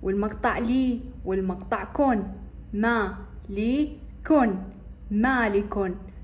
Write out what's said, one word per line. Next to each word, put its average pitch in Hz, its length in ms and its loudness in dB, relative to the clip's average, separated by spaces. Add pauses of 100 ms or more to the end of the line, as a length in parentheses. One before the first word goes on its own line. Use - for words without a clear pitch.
والمقطع 208 560 0
لي، 247 420 2 (240)
والمقطع 190 600 -2
كون. 247 480 2 (420)
ما 214 400 2 (340)
لي 240 480 0 (300)
كون، 226 380 4 (460)
مالك 208 840 2 (300)